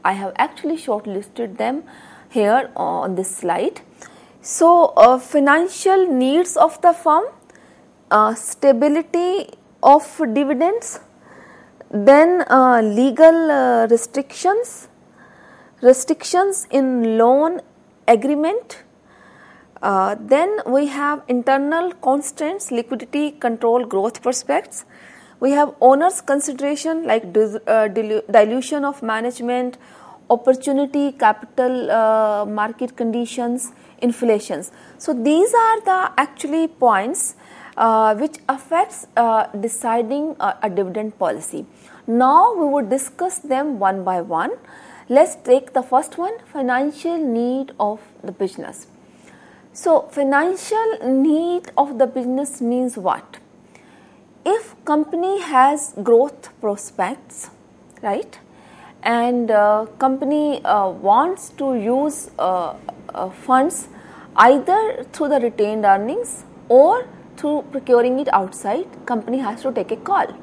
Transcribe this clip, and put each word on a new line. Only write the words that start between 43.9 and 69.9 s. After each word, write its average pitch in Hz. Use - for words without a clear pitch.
by 185
one. 175
Let's 277
take 262
the 254
first 262
one, 392
financial 294
need 254
of 214
the 190
business. -
So 330
financial 359
need 311
of 277
the 262
business 254
means 240
what? -
If -
company 330
has 294
growth 240
prospects, -
right, 226
and, 233
uh, 214
company, 277
uh, 196
wants 240
to 269
use, 254
uh, 180
uh, 190
funds 262
either 359
through 294
the 285
retained 220
earnings 220
or 339
through 294
procuring 254
it 285
outside, 202
company 233
has 233
to 262
take 220